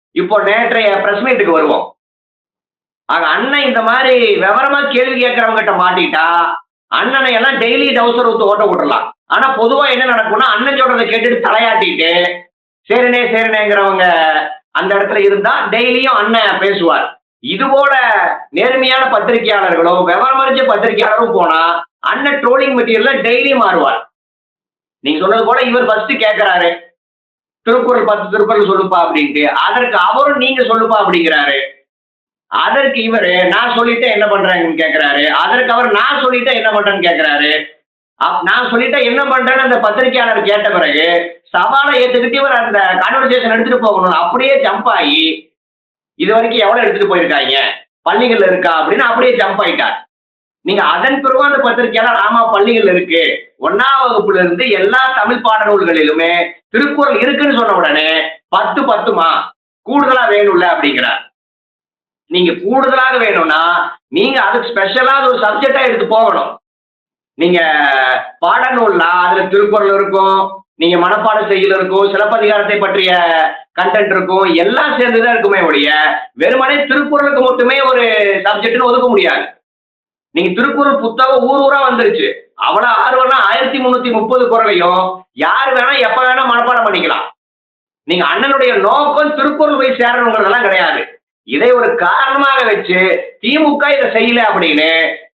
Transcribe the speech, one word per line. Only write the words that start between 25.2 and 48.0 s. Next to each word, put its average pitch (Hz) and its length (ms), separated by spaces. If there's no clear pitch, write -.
சொன்னது 214 240
போல 233 160
இவர் 247 260
ஃபர்ஸ்ட் 214 260
கேக்குறாரு, 190 640
"திருக்குறள் 233 420
பத்து 208 260
திருக்குறள் 208 380
சொல்லுப்பா" 185 380
அப்படின்ட்டு. 147 360
அதற்கு 196 540
அவரும் 262 400
"நீங்க 254 260
சொல்லுப்பா" 226 320
அப்படிங்கிறாரு. 151 680
அதற்கு 262 540
இவரு 185 480
"நான் 233 300
சொல்லிட்டே 233 320
என்ன 208 160
பண்றாங்கன்னு" 180 540
கேக்குறாரு. 151 460
அதற்கு 226 460
அவர் 233 180
"நான் 269 340
சொல்லிட்டே 254 280
என்ன 220 180
பண்றேன்னு" 202 320
கேக்குறாரு. 151 640
அப்-, 175 180
"நான் 226 280
சொல்லிட்டே 247 320
என்ன 254 220
பண்றேன்னு" 262 340
அந்த 254 220
பத்திரிகையாளர் 226 640
கேட்ட 208 280
பிறகு 170 640
சவாலை 277 320
ஏத்துக்கிட்டு 247 440
இவர் 277 180
அந்த 226 280
கான்வர்சேஷன் 226 720
எடுத்துட்டு 226 260
போகணும். 185 340
அப்படியே 247 500
ஜம்ப் - 260
ஆகி, - 680
"இது 170 200
வரைக்கும் 226 260
எவ்வளவு 226 280
எடுத்துட்டு 196 280
போயிருக்காங்க, 139 380